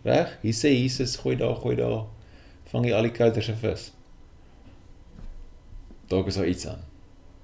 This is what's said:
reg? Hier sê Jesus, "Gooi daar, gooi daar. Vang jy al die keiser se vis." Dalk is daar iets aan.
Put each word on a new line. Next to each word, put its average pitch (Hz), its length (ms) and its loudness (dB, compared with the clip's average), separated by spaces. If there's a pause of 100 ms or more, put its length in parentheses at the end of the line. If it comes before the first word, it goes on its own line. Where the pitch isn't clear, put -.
reg? 139 380 2
Hier 113 120 2
sê 143 200 4
Jesus, 127 440 2
"Gooi 127 180 0
daar, 123 200 0
gooi 123 200 -2
daar. 117 320 0 (580)
Vang 120 200 0
jy 120 80 2
al 110 100 4
die 117 80 2
keiser 113 320 4
se 110 100 -4
vis." - 380 -4 (2250)
Dalk 92 200 2
is 95 80 -2
daar 95 120 0
iets - 180 -2
aan. - 160 -10 (640)